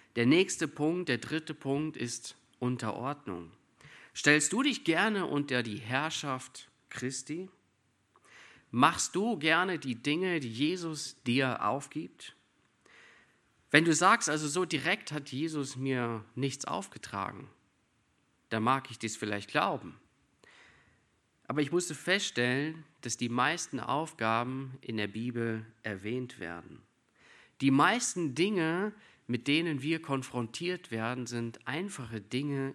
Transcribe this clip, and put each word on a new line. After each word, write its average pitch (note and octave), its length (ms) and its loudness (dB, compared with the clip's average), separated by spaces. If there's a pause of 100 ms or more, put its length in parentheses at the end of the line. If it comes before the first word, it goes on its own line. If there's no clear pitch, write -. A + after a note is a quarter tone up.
(160)
Der A#2+ 80 4
nächste E3 420 6
Punkt, D#3+ 440 -2
der A#2+ 80 2
dritte D#3 340 -4
Punkt D3 440 -2
ist - 400 -8 (220)
Unterordnung. A#2+ 920 -4 (640)
Stellst D3+ 400 6
du A#3+ 80 2
dich C4+ 220 0
gerne F#3+ 420 4
unter C#3 360 0
die G#2+ 140 -4
Herrschaft C3 960 -4 (180)
Christi? D3 600 -6 (1200)
Machst C#3+ 440 4
du G#3 240 2
gerne E3 400 2
die C3 180 -4
Dinge, D#3 440 0
die B2 100 -4
Jesus D#3 720 -4
dir B2+ 420 2
aufgibt? - 680 -6 (1400)
Wenn D#3 140 8
du E3 80 6
sagst, F#3 380 6
"Also D#3 180 0
so F3 160 0
direkt D#3+ 480 -2
hat D3 160 -6
Jesus D3 480 -4
mir B2 480 -2 (100)
nichts C3 300 -4
aufgetragen", G2 840 -6 (1000)
dann A2 140 0
mag C3 280 2
ich A2+ 80 -14
dies A2 200 -6
vielleicht G#2 320 -4
glauben. D3+ 500 -2 (1500)
Aber C#3+ 140 0
ich C#3 80 -2
musste E3+ 240 -2
feststellen, D#3 920 0 (180)
dass A#2+ 140 -4
die A#2+ 120 -2
meisten C3 500 0
Aufgaben C3 1000 -2
in A2+ 160 -8
der G#2 100 0
Bibel A2+ 580 -4 (180)
erwähnt A2 580 -6
werden. E2+ 420 -12 (800)
Die C3+ 100 4
meisten E3+ 640 4
Dinge, F3+ 580 2 (360)
mit A#2+ 180 -2
denen D3+ 340 2
wir D#3+ 220 -2
konfrontiert C3+ 880 -4
werden, A#2 360 -2
sind A#2 400 -6
einfache B2+ 540 -6
Dinge C#3 540 -2